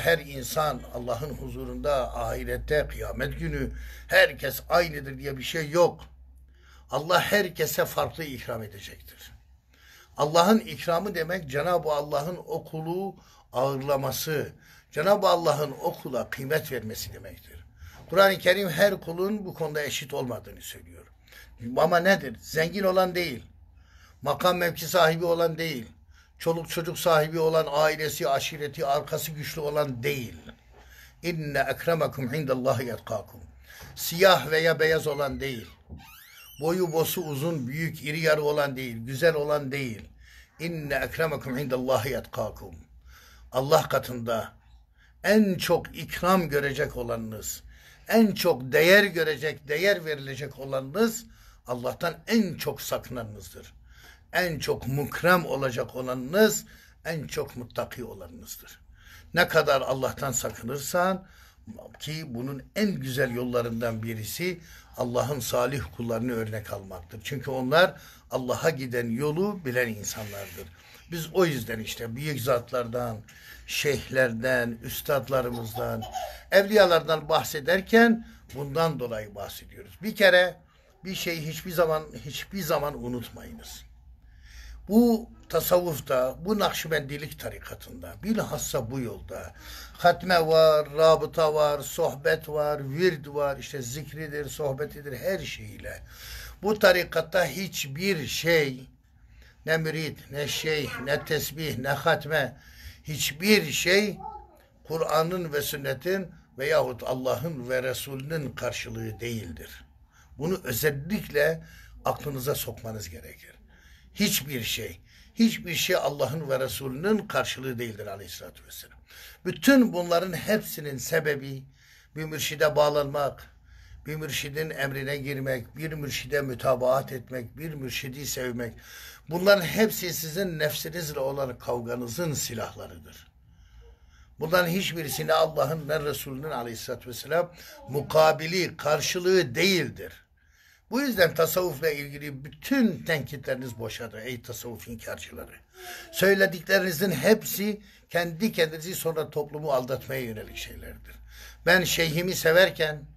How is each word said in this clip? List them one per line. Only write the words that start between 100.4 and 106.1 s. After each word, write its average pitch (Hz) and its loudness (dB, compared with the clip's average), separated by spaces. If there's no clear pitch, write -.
şeyh, 151 -2
ne 143 -2
tesbih, 147 -2
ne 127 -4
hatme, 147 0
hiçbir 156 2
şey 190 2
Kur'an'ın 160 0
ve 147 0
sünnetin 151 -4